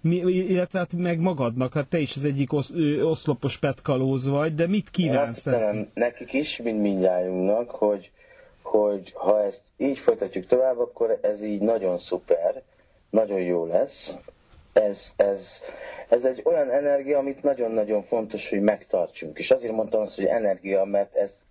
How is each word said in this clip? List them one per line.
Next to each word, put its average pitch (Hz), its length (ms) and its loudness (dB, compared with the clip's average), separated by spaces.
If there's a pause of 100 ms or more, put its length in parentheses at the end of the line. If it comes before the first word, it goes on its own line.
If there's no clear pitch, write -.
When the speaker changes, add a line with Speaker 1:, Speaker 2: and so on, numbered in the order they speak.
Speaker 1:
Mi, 170 160 2
illetve 180 600 0
hát 175 180 -4
meg 170 220 0
magadnak, 127 540 0
hát 147 140 -2
te 170 120 -2
is 143 180 -2
az 139 80 -6
egyik 139 280 0
osz-, 147 220 0
ö, 151 280 2
oszlopos 147 560 0
petkalóz 135 680 0
vagy, 147 280 0
de 170 120 2
mit 196 180 0
Speaker 2:
Én - 80 -16
Speaker 1:
kívánsz 143 360 2
Speaker 2:
azt - 180 -8
üzenem 113 300 2
Speaker 1:
nekik? 104 180 -8
Speaker 2:
nekik 120 380 -2
is, 262 300 -2
mint 110 180 -2
mindnyájunknak, 92 880 2
hogy, 104 400 -2 (520)
hogy 104 520 0
ha 104 280 2
ezt 98 200 -4 (140)
így 135 220 -2
folytatjuk - 480 0
tovább, 127 320 2
akkor 117 440 0
ez 104 200 -2
így 104 200 -4
nagyon 95 360 0
szuper, - 640 0 (480)
nagyon 101 300 2
jó 87 260 0
lesz. 98 500 -2 (560)
Ez, 104 440 0
ez, 101 460 0 (460)
ez 123 160 4
egy 127 200 0
olyan 151 260 2
energia, 143 480 0
amit 135 240 -4
nagyon-nagyon 113 600 0
fontos, 107 480 -4
hogy 101 100 0
megtartsunk. 92 800 -2
És - 120 0
azért 123 220 4
mondtam 110 280 -2
azt, 101 160 -4
hogy 98 80 -2
energia, 98 600 0
mert 101 300 -2
ez 196 360 -2